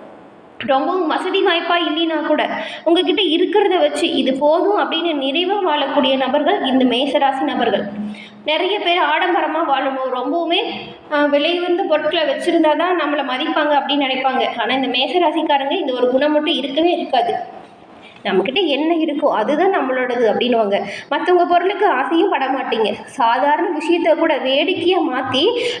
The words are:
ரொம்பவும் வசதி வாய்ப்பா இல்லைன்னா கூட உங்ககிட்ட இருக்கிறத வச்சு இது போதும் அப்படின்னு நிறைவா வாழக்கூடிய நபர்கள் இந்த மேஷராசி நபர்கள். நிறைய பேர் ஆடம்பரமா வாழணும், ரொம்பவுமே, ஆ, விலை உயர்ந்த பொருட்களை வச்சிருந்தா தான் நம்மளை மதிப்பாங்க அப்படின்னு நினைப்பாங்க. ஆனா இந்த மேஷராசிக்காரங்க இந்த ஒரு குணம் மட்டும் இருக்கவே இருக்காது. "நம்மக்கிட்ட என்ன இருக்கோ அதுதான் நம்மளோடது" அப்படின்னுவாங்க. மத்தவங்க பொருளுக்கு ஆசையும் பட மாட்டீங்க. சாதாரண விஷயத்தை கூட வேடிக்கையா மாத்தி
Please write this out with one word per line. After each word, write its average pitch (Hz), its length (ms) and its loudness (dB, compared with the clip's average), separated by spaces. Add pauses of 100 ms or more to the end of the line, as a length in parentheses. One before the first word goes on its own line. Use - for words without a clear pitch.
(680)
ரொம்பவும் 320 420 0
வசதி 370 340 -2
வாய்ப்பா 349 300 0 (120)
இல்லைன்னா 320 280 -2 (140)
கூட 277 140 2 (440)
உங்ககிட்ட 349 360 2 (100)
இருக்கிறத 370 500 2
வச்சு 285 220 0 (140)
இது 247 120 0 (120)
போதும் 370 380 2
அப்படின்னு 330 300 -2 (120)
நிறைவா 349 340 0 (100)
வாழக்கூடிய 277 460 0 (100)
நபர்கள் 294 340 0 (120)
இந்த 254 140 2 (100)
மேஷராசி 269 560 0
நபர்கள். 226 340 -2 (680)
நிறைய 359 260 0 (100)
பேர் 349 160 2 (100)
ஆடம்பரமா 320 500 0 (100)
வாழணும், 262 460 -2
ரொம்பவுமே, 330 420 -2 (520)
ஆ, 294 80 0 (140)
விலை 294 260 2
உயர்ந்த 349 320 0
பொருட்களை 302 400 0
வச்சிருந்தா 320 400 2 (100)
தான் 349 200 0
நம்மளை 294 300 -2
மதிப்பாங்க 294 480 0
அப்படின்னு 285 280 -2
நினைப்பாங்க. 262 360 0 (180)
ஆனா 214 180 -2
இந்த 247 160 -2
மேஷராசிக்காரங்க 302 880 0
இந்த 262 160 -4
ஒரு 247 160 2
குணம் 302 220 2
மட்டும் 302 240 0
இருக்கவே 294 360 2
இருக்காது. - 380 0 (880)
"நம்மக்கிட்ட 214 420 0
என்ன 311 300 0
இருக்கோ 302 300 0
அதுதான் 285 540 2
நம்மளோடது" 254 520 0
அப்படின்னுவாங்க. 226 500 2 (280)
மத்தவங்க 349 440 2
பொருளுக்கு 381 340 2
ஆசையும் 330 420 2
பட 269 160 0
மாட்டீங்க. 247 480 -2 (120)
சாதாரண 285 640 2
விஷயத்தை 320 460 2
கூட 320 220 2
வேடிக்கையா 339 640 0
மாத்தி 285 600 0 (180)